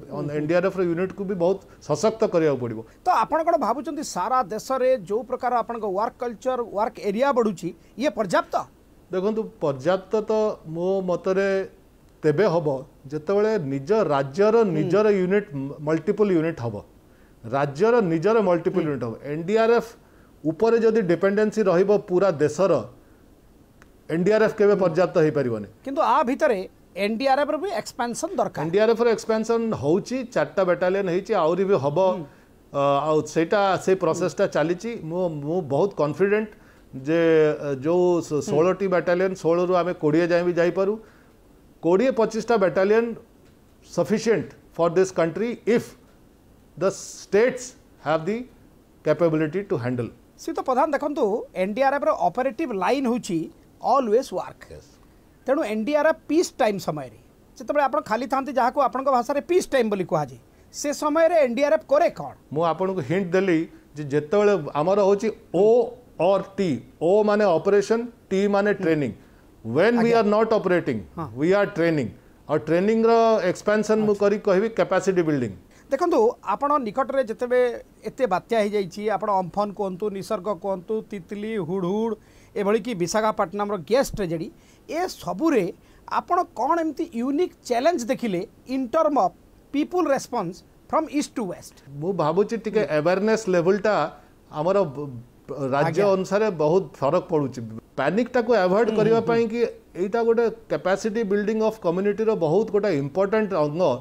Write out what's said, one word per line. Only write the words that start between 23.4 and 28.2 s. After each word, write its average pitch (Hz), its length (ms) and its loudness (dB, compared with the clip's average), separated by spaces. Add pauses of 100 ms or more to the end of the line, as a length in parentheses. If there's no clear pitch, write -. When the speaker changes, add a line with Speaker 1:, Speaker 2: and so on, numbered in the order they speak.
Speaker 2:
ଏନ୍ଡିଆର୍ଏଫ୍ 202 460 2
କେବେ 208 180 4
Speaker 1:
ହୁଁ। 190 80 2
Speaker 2:
ପର୍ଯ୍ୟାପ୍ତ 175 360 2
ହେଇପାରିବନି। 135 500 2 (160)
Speaker 1:
କିନ୍ତୁ 277 180 -2
ଆ 254 220 4
ଭିତରେ 233 460 0 (260)
ଏନ୍ଡିଆର୍ଏଫ୍ 262 560 0
ର 302 60 -2
ବି 349 120 -4
ଏକ୍ସପାନସନ୍ 311 640 -6